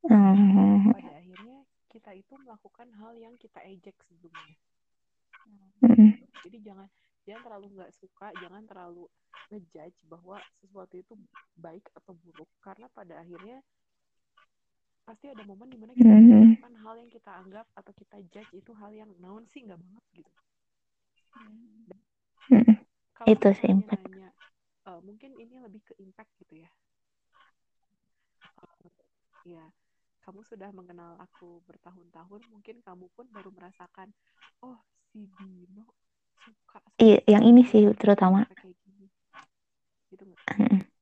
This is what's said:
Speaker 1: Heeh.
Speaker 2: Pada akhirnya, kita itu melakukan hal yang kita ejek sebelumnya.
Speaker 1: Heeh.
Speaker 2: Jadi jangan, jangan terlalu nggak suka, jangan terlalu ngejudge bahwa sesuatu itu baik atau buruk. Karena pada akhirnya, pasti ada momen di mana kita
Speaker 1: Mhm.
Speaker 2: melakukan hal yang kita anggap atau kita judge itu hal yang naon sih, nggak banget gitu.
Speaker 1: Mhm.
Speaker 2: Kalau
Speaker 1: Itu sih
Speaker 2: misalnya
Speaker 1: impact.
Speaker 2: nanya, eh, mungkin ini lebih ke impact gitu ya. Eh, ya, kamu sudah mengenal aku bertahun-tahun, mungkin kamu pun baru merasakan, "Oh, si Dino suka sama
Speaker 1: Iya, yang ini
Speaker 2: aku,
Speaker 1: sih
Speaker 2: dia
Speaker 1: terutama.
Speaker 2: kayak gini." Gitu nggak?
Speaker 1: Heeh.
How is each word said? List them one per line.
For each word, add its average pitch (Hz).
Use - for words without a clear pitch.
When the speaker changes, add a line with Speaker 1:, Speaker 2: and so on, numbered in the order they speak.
Speaker 1:
Heeh. 202
Speaker 2:
Pada -
akhirnya, 196
kita 220
itu 196
melakukan 233
hal 220
yang 233
kita -
ejek 175
sebelumnya. 165
Speaker 1:
Heeh. 226
Speaker 2:
Jadi 214
jangan, 196
jangan 226
terlalu 208
nggak 180
suka, 196
jangan 185
terlalu 175
ngejudge 175
bahwa 180
sesuatu 190
itu -
baik 165
atau -
buruk. 165
Karena 202
pada 180
akhirnya, 175
pasti 226
ada 214
momen 208
di 254
mana 226
kita 220
Speaker 1:
Mhm. 220
Speaker 2:
melakukan 226
hal 220
yang 233
kita 214
anggap 190
atau -
kita 202
judge 214
itu 233
hal 208
yang 214
naon 208
sih, 285
nggak 175
banget 196
gitu. -
Speaker 1:
Mhm. 226
Speaker 2:
Kalau 226
Speaker 1:
Itu 214
sih -
Speaker 2:
misalnya 202
Speaker 1:
impact. 196
Speaker 2:
nanya, 190
eh, 175
mungkin 220
ini 240
lebih 208
ke -
impact 190
gitu 165
ya. 170
Eh, -
ya, 165
kamu 196
sudah 202
mengenal 175
aku -
bertahun-tahun, 175
mungkin 220
kamu 180
pun 240
baru 190
merasakan, 185
"Oh, 247
si 214
Dino 190
suka -
sama 233
Speaker 1:
Iya, 214
yang 214
ini 247
Speaker 2:
aku, -
Speaker 1:
sih 214
Speaker 2:
dia -
Speaker 1:
terutama. 202
Speaker 2:
kayak 185
gini." 196
Gitu 190
nggak? 175
Speaker 1:
Heeh. 202